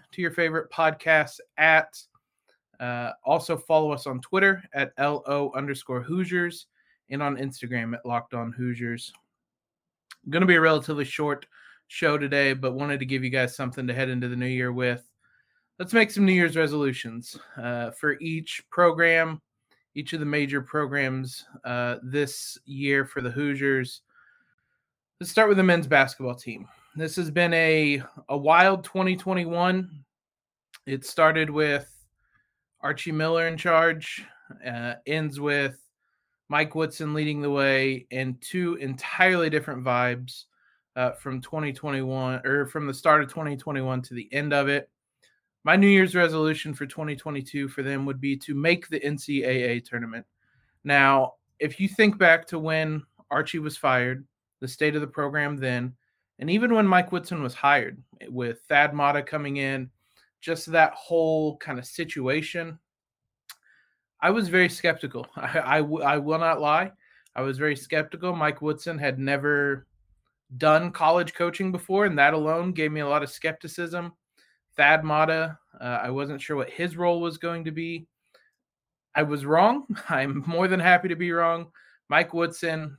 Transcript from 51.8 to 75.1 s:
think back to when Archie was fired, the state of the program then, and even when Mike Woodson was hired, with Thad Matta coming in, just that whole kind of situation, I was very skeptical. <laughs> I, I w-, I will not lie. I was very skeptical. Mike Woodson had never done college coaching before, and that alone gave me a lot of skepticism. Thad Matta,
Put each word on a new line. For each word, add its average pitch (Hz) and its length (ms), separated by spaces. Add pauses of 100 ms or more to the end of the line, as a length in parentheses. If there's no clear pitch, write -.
think 208 320
back 165 280
to 165 120
when 156 420 (300)
Archie 156 280
was 151 160
fired, 127 480 (380)
the 131 60
state 151 260
of 151 80
the 143 60
program 143 500
then, 127 380 (420)
and 147 140
even 226 240
when 214 100
Mike 180 260
Woodson 170 300
was 127 140
hired, 127 460 (280)
with 120 400
Thad 147 240
Matta 143 300
coming 143 340
in, 135 320 (500)
just 165 320
that 160 220
whole 160 640
kind 131 220
of 127 60
situation, 160 920 (1400)
I 170 80
was 208 200
very 180 200
skeptical. 143 640
<laughs> - 40
I, 139 300
I 143 140
w-, 151 240
I 143 160
will 151 180
not 165 240
lie. 160 300 (440)
I 127 60
was 135 160
very 147 180
skeptical. 160 600
Mike 151 260
Woodson 151 380
had 135 180
never 139 720 (720)
done 156 340
college 165 420
coaching 175 380
before, 190 340
and 165 140
that 151 160
alone 160 360
gave 156 200
me 151 100
a 143 60
lot 147 160
of 135 80
skepticism. 170 800 (640)
Thad 151 280
Matta, 160 540 (240)